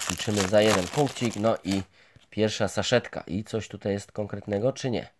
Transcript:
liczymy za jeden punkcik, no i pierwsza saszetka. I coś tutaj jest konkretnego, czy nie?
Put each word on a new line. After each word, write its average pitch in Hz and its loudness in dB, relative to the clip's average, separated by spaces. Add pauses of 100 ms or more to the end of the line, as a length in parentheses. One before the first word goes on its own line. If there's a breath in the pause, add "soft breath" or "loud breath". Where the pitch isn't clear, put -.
(100)
liczymy 98 0
za 104 6
jeden 101 4
punkcik, 123 0
no 107 2
i 95 0 (480 soft breath)
pierwsza 104 0
saszetka. - 0
I 101 -4
coś - -6
tutaj 101 -4
jest 101 -6
konkretnego, 104 -2
czy - -4
nie? 101 -4 (120)